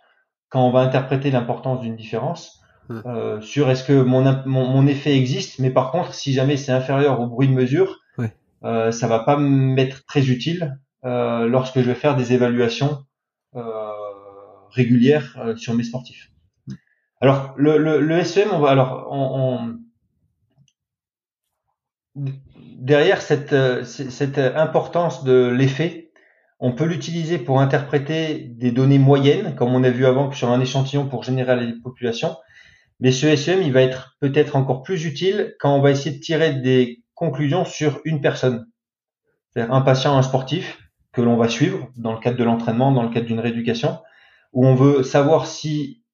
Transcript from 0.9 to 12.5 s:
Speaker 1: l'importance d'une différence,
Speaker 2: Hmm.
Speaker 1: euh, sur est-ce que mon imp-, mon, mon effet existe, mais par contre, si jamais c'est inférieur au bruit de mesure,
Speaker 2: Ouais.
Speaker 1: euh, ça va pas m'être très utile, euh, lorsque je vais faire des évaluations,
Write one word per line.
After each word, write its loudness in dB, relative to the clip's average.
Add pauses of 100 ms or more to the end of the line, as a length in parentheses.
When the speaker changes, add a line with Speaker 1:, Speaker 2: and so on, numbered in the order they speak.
Speaker 1:
l'importance -2
d'une -8
différence, -8 (280)
Speaker 2:
Hmm. -10
Speaker 1:
euh, -6
sur 0
est-ce 0
que 2
mon 4
imp-, 2
mon, -2
mon 4
effet 2
existe, -2
mais 0
par 0
contre, -4
si -4
jamais 0
c'est -4
inférieur 0
au -4
bruit 0
de 2
mesure, 0 (160)
Speaker 2:
Ouais. -6 (300)
Speaker 1:
euh, 0
ça -4
va 2
pas 0
m'être 0
très 0
utile, -4 (280)
euh, -2
lorsque 0
je 4
vais 0
faire 0
des 0
évaluations, 0 (500)